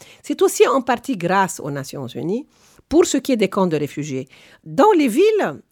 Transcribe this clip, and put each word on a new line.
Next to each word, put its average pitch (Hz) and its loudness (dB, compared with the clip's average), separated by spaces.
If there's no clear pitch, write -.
C'est - -4
aussi 392 4
en 254 2
partie 247 -2
grâce 180 0
aux 147 -8
Nations 139 -8
Unies 175 -6
pour 349 4
ce - -2
qui 269 -2
est 247 2
des 190 0
camps 190 0
de 156 -2
réfugiés. 143 -6
Dans 254 2
les 302 4
villes 294 0